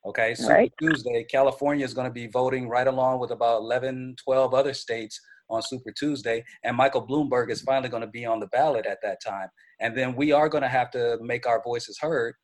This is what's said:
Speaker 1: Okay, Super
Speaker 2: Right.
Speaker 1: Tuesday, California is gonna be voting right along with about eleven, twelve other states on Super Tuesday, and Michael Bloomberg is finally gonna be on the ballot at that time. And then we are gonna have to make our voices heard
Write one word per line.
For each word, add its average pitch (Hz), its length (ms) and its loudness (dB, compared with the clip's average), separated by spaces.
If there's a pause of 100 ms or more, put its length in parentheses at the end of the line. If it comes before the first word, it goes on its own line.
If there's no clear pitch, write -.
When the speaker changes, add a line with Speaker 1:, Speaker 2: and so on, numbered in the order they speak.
Speaker 1:
Okay, 113 280 -2
Super - 200 2
Speaker 2:
Right. 240 260 6
Speaker 1:
Tuesday, 123 440 -2
California 139 600 2
is 127 80 -6
gonna 127 180 -4
be 120 180 -10
voting 127 400 0
right 123 180 2
along 131 340 2
with 120 120 -4
about 117 260 2
eleven, 127 640 -2
twelve 131 300 4
other 135 180 4
states 113 480 -8 (300)
on 113 120 -2
Super 127 300 -10
Tuesday, 120 500 -2 (220)
and 120 120 0
Michael 120 300 4
Bloomberg 123 440 2
is 101 100 -2
finally 131 300 0
gonna 117 160 -4
be 117 180 -12
on 113 160 0
the 104 60 -6
ballot 123 400 2
at 98 160 -4
that 98 200 -4
time. 98 260 -8 (320)
And 113 160 -2
then 127 200 -2
we 147 160 2
are 151 160 6
gonna 143 200 0
have 123 240 0
to 120 280 0
make 120 260 -4
our 117 160 2
voices 120 380 -6
heard 139 440 -2